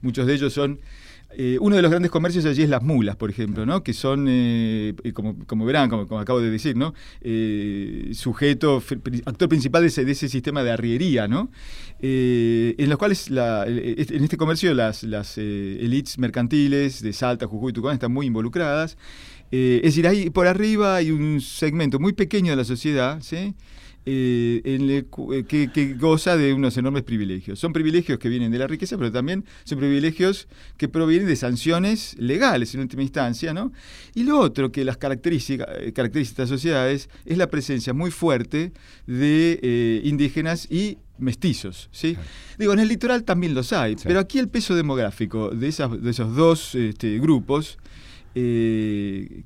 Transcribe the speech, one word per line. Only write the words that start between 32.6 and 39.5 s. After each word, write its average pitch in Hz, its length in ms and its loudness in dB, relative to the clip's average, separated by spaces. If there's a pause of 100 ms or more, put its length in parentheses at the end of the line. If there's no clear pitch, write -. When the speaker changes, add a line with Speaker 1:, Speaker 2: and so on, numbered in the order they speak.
Speaker 1:
en 131 60 -6
última 131 220 -6
instancia, 135 520 -2
¿no? 226 180 -6 (440)
Y 240 80 0
lo 294 160 4
otro 135 320 2
que 139 120 -2
las 127 120 -2
característica, 135 720 -2 (100)
eh, - 140 -8
caracteriza 123 380 -2
estas 127 180 -4
sociedades 135 640 0 (140)
es 170 140 -2
la 185 80 4
presencia 131 480 -2
muy 165 160 -2
fuerte 156 640 0 (340)
de, 151 560 2